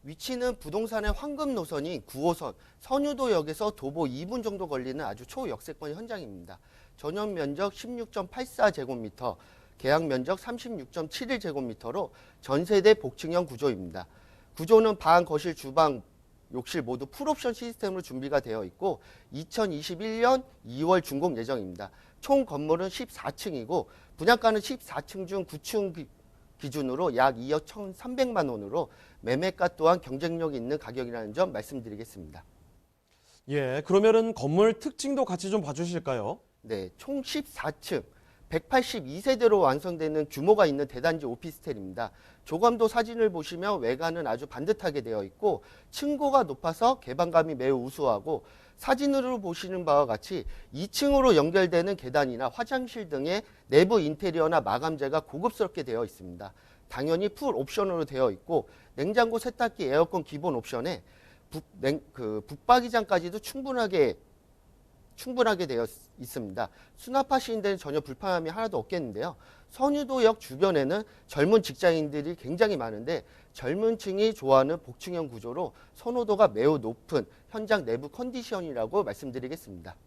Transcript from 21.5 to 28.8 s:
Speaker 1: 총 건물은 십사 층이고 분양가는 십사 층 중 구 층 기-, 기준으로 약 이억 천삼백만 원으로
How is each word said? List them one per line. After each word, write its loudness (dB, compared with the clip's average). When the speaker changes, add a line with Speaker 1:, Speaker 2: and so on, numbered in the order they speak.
Speaker 1:
총 2
건물은 -2
십사 -8
층이고 -4
분양가는 4
십사 -8
층 -10
중 -6
구 -14
층 -4
기-, -12
기준으로 -2
약 4
이억 -2
천삼백만 -4
원으로 -4